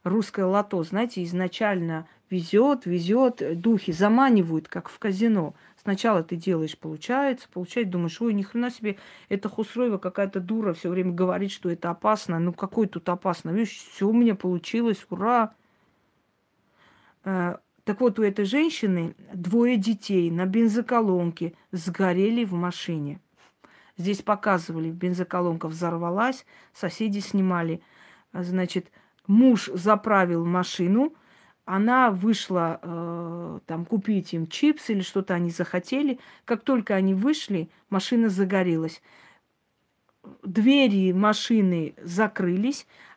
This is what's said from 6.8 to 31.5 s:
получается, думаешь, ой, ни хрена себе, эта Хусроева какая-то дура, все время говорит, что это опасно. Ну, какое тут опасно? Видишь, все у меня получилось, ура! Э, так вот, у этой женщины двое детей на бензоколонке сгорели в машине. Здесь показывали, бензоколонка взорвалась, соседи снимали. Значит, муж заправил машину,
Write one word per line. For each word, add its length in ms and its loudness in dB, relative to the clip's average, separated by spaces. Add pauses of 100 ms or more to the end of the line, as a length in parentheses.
получается, 400 -4
думаешь, 280 -4
ой, 140 0
ни 80 -2
хрена 280 -4
себе, 260 -6 (320)
эта 200 -4
Хусроева 500 -2
какая-то 420 -4
дура, 320 -2
все 180 -6
время 220 0
говорит, 380 0
что 200 -6
это 200 -4
опасно. 480 0
Ну, 140 0
какое 340 -2
тут 220 -8
опасно? 420 -4
Видишь, 260 -2 (160)
все 160 0
у 40 2
меня 220 4
получилось, 760 -2
ура! 440 0 (1700)
Э, 320 -2 (280)
так 160 -2
вот, 180 4
у 40 2
этой 220 2
женщины 720 0 (180)
двое 440 2
детей 540 0
на 160 0
бензоколонке 1080 0 (180)
сгорели 720 0
в 100 -4
машине. 640 -4 (800)
Здесь 240 -4
показывали, 680 -2
бензоколонка 800 -2
взорвалась, 800 -4 (280)
соседи 460 -4
снимали. 640 -2 (520)
Значит, 560 -4 (360)
муж 480 6
заправил 720 2
машину, 680 0 (520)